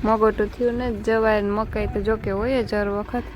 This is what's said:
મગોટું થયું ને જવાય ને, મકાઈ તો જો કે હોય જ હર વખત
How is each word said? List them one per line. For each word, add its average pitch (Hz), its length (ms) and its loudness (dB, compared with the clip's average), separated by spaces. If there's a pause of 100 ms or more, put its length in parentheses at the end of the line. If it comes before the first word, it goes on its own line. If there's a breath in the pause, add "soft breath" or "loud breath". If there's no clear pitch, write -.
મગોટું 214 440 4
થયું 240 260 0
ને 247 180 -2
જવાય 220 480 2
ને, 202 100 0
મકાઈ 214 360 -2
તો 202 140 -2
જો 214 160 0
કે 214 140 -4
હોય 233 320 0
જ 208 120 -4
હર 208 140 0
વખત 208 360 -4 (120)